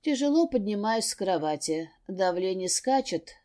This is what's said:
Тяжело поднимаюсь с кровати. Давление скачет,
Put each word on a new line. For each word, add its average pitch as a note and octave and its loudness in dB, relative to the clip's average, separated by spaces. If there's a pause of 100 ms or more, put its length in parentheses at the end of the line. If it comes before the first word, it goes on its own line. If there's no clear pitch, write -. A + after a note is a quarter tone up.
Тяжело D4 4
поднимаюсь G#3+ 0
с - -4
кровати. D#3+ -2 (160)
Давление F#3 0
скачет, B3+ -2 (120)